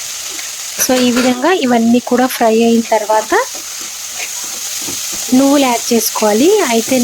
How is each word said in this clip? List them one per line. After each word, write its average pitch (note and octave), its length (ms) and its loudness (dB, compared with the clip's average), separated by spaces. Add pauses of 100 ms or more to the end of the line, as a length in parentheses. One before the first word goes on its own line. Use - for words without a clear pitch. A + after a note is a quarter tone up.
(840)
So, C4 80 0 (140)
ఈ - 100 4
విధంగా B3+ 340 2 (140)
ఇవన్నీ A#3+ 440 4
కూడా B3+ 180 2 (100)
ఫ్రై A3+ 180 2 (140)
అయిన A#3 140 4 (120)
తర్వాత, G#3+ 380 0 (2000)
నువ్వులు C#4 320 4
యాడ్ A#3 220 -2
చేసుకోవాలి. A3 560 2 (240)
అయితే A3+ 320 0